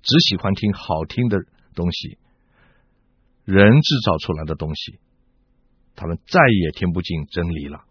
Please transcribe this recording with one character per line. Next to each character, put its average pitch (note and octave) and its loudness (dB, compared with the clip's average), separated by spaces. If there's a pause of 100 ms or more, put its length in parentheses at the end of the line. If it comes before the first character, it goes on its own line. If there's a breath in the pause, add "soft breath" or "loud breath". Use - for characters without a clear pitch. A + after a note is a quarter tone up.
只 - 2
喜 G2 0
欢 G2 -2
听 G#2 -2
好 D#2+ -6
听 B2 -2
的 G#2 0 (380)
东 F2 -2
西， - -12 (1300)
人 G2+ 8
制 C#3+ 0
造 F2+ 0
出 - -6
来 D#2 -6
的 D#2 -6
东 D#2+ -8
西， - -16 (960)
他 F2 -12
们 E2+ -4
再 F#3 2 (240)
也 D#2 -2
听 F2+ -2
不 F2 -4
进 D#2+ -6
真 E2+ -4
理 D2 -8
了。 C#2+ -16